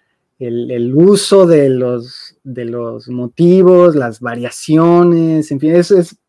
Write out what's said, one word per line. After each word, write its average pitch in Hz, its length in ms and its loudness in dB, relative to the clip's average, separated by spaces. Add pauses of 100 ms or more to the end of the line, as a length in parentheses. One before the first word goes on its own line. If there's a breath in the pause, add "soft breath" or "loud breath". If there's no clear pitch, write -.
(400)
El, 120 320 -8
el 123 220 -6
uso 196 520 4
de 151 240 2
los, 123 720 -6
de 123 220 -14
los 117 420 -12
motivos, 175 880 2
las 117 240 -4
variaciones, 160 1300 0
en 139 80 -6
fin, 156 160 -2
es, 175 160 0
es, 180 260 0 (100)